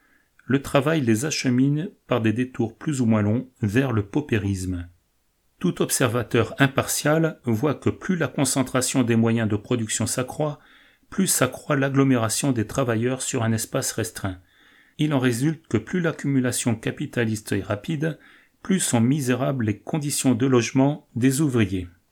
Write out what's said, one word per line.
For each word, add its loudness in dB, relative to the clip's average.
Le 2
travail 0
les 2
achemine 0
par 0
des 2
détours -4
plus -2
ou 2
moins 4
longs 0
vers 0
le 0
paupérisme. -4
Tout -2
observateur 0
impartial 2
voit 0
que -2
plus -2
la -2
concentration 0
des 2
moyens 2
de 0
production -2
s'accroît, -4
plus 0
s'accroît -2
l'agglomération 2
des 0
travailleurs -2
sur -4
un 2
espace -4
restreint. -6
Il 0
en 2
résulte 0
que 0
plus -2
l'accumulation 0
capitaliste -4
est 0
rapide, -4
plus 0
sont 2
misérables 0
les -2
conditions 0
de 0
logement 2
des 2
ouvriers. 0